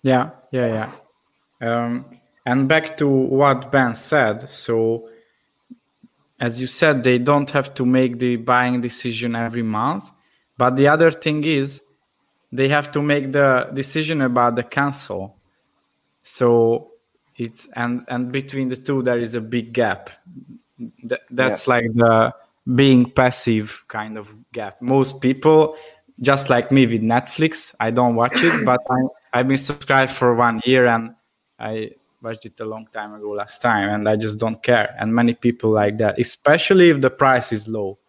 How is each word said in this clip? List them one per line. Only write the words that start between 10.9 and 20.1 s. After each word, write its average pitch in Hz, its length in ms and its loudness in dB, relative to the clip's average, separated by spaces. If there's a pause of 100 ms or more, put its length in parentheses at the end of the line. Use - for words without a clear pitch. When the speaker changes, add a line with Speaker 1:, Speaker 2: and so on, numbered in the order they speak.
Speaker 1:
thing 151 360 -4
is, 139 360 -2 (680)
they 135 160 0
have 143 240 0
to 147 100 -2
make 143 300 -2
the 135 420 2
decision 151 480 -4
about 120 360 0
the 120 60 -4
console. 135 760 -6 (840)
So 117 720 0 (460)
it's, 113 400 -12
and, 120 320 -6
and 123 200 -6
between 135 380 -6
the 127 80 -6
two, 131 260 -4
there 120 180 0
is 117 160 -6
a 117 60 -4
big 117 300 -6
gap. 113 380 -2 (1000)